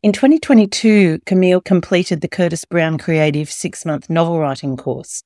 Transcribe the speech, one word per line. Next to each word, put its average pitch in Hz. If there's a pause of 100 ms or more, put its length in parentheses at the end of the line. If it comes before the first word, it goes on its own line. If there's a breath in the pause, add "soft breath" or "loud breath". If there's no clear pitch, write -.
In 208
twenty 285
twenty-two, 208
Camille 185
completed 180
the -
Curtis 170
Brown 160
Creative 151
six-month -
novel 165
writing 135
course -